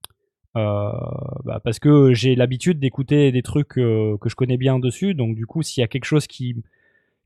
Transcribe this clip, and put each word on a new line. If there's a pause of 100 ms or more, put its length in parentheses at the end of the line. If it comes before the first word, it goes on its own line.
(580)
Euh, (540)
bah,
parce
que
j'ai
l'habitude
d'écouter
des
trucs,
euh,
que
je
connais
bien
dessus,
donc
du
coup,
s'il
y
a
quelque
chose
qui, (720)